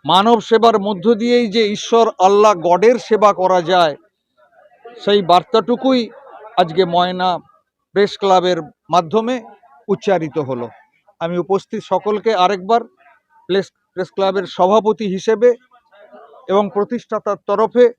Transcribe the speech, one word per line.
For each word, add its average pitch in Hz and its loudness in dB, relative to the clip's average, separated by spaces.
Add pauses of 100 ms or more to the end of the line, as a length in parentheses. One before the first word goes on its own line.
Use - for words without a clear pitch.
মানব 196 2
সেবার 220 2
মধ্য 196 -6
দিয়েই 240 0
যে 220 -2 (140)
ঈশ্বর 226 0 (140)
আল্লাহ 202 4 (140)
গডের 190 4
সেবা 208 2
করা 185 0
যায়, 170 0 (1080)
সেই 202 2
বার্তাটুকুই 226 0 (560)
আজকে 180 0
ময়না 180 -2 (640)
প্রেস 196 0
ক্লাবের 180 2 (320)
মাধ্যমে 185 0 (540)
উচ্চারিত 175 -2
হলো। 123 -6 (540)
আমি 170 -6
উপস্থিত 196 -4 (120)
সকলকে 208 -2
আরেকবার 190 0 (680)
প্রেস, 185 -2 (240)
প্রেস 180 -8
ক্লাবের 190 -2 (100)
সভাপতি 208 0
হিসেবে 220 0 (1000)
এবং 196 2
প্রতিষ্ঠাতার 208 -6
তরফে 220 2 (140)